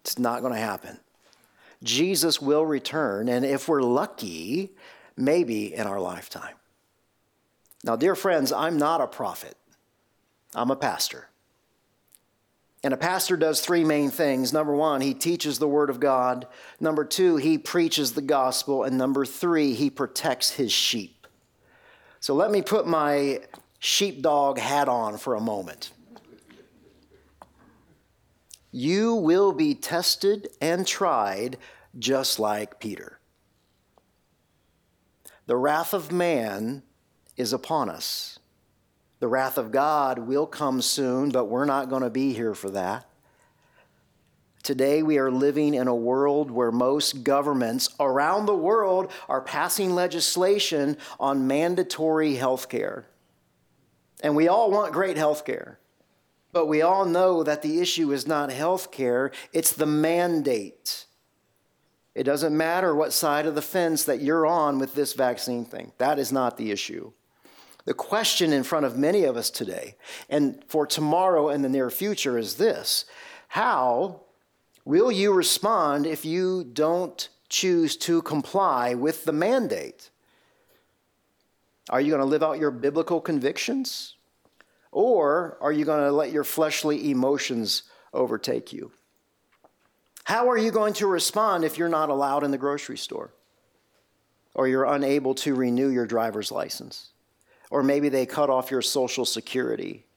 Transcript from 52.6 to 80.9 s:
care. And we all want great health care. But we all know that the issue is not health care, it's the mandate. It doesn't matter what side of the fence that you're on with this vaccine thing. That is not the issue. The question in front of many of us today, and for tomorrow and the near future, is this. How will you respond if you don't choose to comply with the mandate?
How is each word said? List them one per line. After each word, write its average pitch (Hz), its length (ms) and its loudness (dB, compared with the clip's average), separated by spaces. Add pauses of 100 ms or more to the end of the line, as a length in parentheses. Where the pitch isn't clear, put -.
care. 104 380 -6 (1160)
And 147 140 2
we 160 120 4
all 208 220 4
want 196 220 2
great 175 240 0
health 151 300 0
care. - 320 -8 (760)
But 165 140 2
we 151 160 4
all 190 220 4
know 180 380 4
that 151 200 0
the 156 180 0
issue 165 320 0
is 135 140 -2
not 147 240 -2
health 165 400 -2
care, 131 400 0 (220)
it's 160 200 0
the 151 140 0
mandate. 151 1200 0 (1080)
It - 100 -4
doesn't 147 320 0
matter 165 380 2
what 151 180 0
side 151 340 0
of 156 80 -2
the 147 80 -2
fence 165 420 0
that 135 180 -2
you're 160 240 2
on 151 320 2
with 135 160 -4
this 143 180 -2
vaccine 123 520 -2
thing. 90 340 -14
That 139 200 0
is 135 140 -2
not 127 240 0
the 107 140 -6
issue. - 420 -8 (720)
The 139 100 -2
question 185 580 0
in 135 120 2
front 151 200 0
of 120 140 -2
many 170 260 2
of 131 120 2
us 120 120 -4
today, 92 480 -8 (320)
and 139 380 0
for 151 200 0
tomorrow 156 640 2
and 143 120 0
the 135 60 0
near 131 200 0
future, 165 480 -2
is 110 180 -4
this. - 500 0 (440)
How 170 720 0 (640)
will 196 280 4
you 202 200 2
respond 175 720 2
if 156 200 -6
you 185 400 -2
don't 156 640 -2 (200)
choose 170 500 2
to 170 240 0
comply 143 720 0
with 143 300 -2
the 165 80 0
mandate? 156 800 -2 (1800)